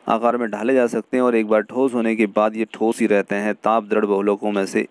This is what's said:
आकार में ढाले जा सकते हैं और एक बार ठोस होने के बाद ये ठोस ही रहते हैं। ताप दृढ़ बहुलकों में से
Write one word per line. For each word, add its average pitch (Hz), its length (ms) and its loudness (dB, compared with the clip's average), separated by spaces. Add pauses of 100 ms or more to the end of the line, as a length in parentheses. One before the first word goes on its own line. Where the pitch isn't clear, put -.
आकार 117 300 0
में 120 140 -2
ढाले 110 240 -2
जा 123 120 4
सकते 117 300 -4
हैं 127 80 2
और 123 120 2
एक 110 120 0
बार 107 140 4
ठोस 123 320 -2
होने 113 220 0
के 110 120 2
बाद 107 280 0
ये 110 160 -2
ठोस 113 280 -2
ही 113 60 2
रहते 101 300 2
हैं। 104 180 -2
ताप 110 300 0
दृढ़ 107 200 0
बहुलकों 101 480 0
में 98 140 0
से 104 240 -2